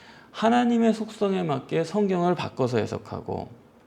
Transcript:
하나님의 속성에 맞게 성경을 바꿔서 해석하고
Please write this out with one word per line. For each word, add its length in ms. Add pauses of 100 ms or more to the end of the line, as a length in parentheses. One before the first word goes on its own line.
(300)
하나님의 640
속성에 480
맞게 400
성경을 540
바꿔서 420
해석하고 680 (380)